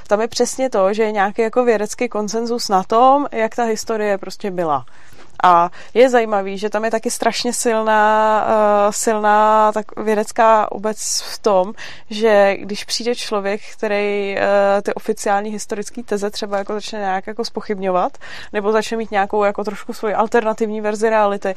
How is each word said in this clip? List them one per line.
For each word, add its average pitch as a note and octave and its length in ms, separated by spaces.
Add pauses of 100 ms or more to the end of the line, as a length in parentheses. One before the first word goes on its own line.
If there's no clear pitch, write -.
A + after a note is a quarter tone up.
tam G#3 140
je A3+ 80
přesně B3+ 420
to, G3 220
že G#3+ 100
je G#3+ 100
nějaký G#3 300
jako A3+ 220
vědecký A3 440
konsenzus A3+ 600
na F#3 140
tom, C4 500
jak A3 240
ta A#3+ 80
historie G#3+ 540
prostě G3 320
byla. D#3+ 340 (640)
A F3 240 (240)
je B3 160
zajímavý, G#3 480
že G#3+ 120
tam G#3+ 140
je A3+ 60
taky A3+ 200
strašně - 420
silná, G#3+ 960
eh, G#3 440
silná G#3+ 800
tak G#3+ 140 (180)
vědecká G#3+ 680
obec - 520
v - 140
tom, G3 340 (380)
že G#3 460
když G3+ 280
přijde A#3+ 300
člověk, G3+ 460 (160)
který, G3+ 640
eh, G3+ 440
ty G#3 120
oficiální G#3 560
historický G#3 520
teze G#3 280
třeba G3+ 280
jako G3 140
začne G#3+ 260
nějak G3 280
jako A3 180
zpochybňovat, G3 760 (340)
nebo G#3 200
začne A3 240
mít A3+ 140
nějakou G3+ 340
jako G3+ 200
trošku G3+ 280
svoji G#3 220
alternativní A3 680
verzi G#3+ 300
reality, G3+ 460